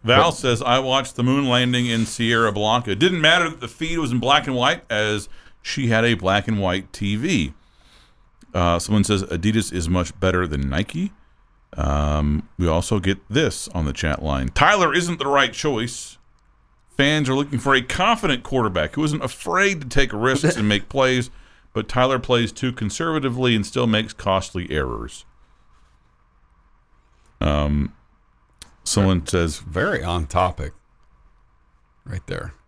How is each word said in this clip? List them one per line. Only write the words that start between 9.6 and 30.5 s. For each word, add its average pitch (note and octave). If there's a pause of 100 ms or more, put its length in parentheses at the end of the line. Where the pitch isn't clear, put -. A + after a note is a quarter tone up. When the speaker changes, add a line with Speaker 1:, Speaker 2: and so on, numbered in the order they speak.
Speaker 1:
is E2+
much F2+
better F2+
than C#2
Nike." G#2+ (640)
Um, D2 (100)
we F2
also E2+
get F#2+ (120)
this C3
on E2
the C2+
chat -
line. C2+
"Tyler E3+
isn't E3+
the C3+
right C#3
choice. B2 (800)
Fans C#3+
are C3+
looking C#3
for C3+
a C3
confident F3+
quarterback F#2+
who D3+
isn't D3+
afraid F3+
to C3
take C3
risks C3
and G#2+
make G2+
plays, B2+ (440)
but A2
Tyler B2+
plays A#2
too B2+
conservatively B2+
and -
still B2
makes A2
costly F#2+
errors." B1 (2250)
Um, D2 (880)
someone F#2+
says, E2+
Speaker 2:
Very F#2
on F2
topic F2 (1300)